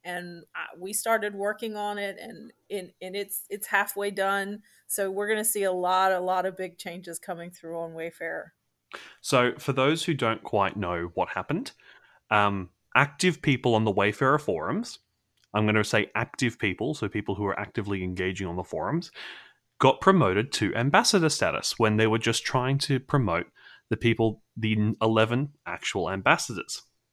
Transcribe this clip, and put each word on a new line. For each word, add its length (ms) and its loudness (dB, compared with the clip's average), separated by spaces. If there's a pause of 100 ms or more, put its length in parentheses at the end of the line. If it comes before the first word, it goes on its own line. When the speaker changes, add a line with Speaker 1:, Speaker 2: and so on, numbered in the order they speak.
Speaker 1:
and 400 -10 (100)
I, 120 -8 (120)
we 140 -10
started 420 0
working 440 -4
on 200 -4
it, 240 -6
and, 300 -16 (180)
and, 220 -8 (100)
and 140 -10
it's, 340 -8
it's 180 -8
halfway 440 0
done. 500 -2 (260)
So 220 -2
we're 200 -4
gonna 160 0
see 180 -2
a 80 2
lot, 400 2
a 80 2
lot 260 0
of 120 -4
big 200 -8
changes 400 -10
coming 320 -10
through 300 -10
on 140 -6
Wayfarer. 580 -8 (720)
Speaker 2:
So 360 2
for 140 -6
those 320 2
who 120 -2
don't 280 0
quite 320 0
know 380 -4
what 160 -2
happened, 420 -6 (580)
um, 420 2 (220)
active 480 2
people 320 2
on 120 4
the 60 2
Wayfarer 480 2
forums, 600 -4 (540)
I'm 120 2
gonna 200 4
say 280 0
active 460 -2
people, 340 -2
so 140 -4
people 280 -4
who 100 -2
are 120 -2
actively 460 -4
engaging 440 -2
on 100 -6
the 80 -4
forums, 460 -4 (680)
got 220 6
promoted 500 4
to 240 0
ambassador 540 4
status 500 -2
when 160 4
they 100 4
were 140 4
just 240 0
trying 360 0
to 200 0
promote 480 0 (420)
the 80 0
people, 440 2 (140)
the 460 2
eleven 480 4 (160)
actual 440 -4
ambassadors. 760 0 (300)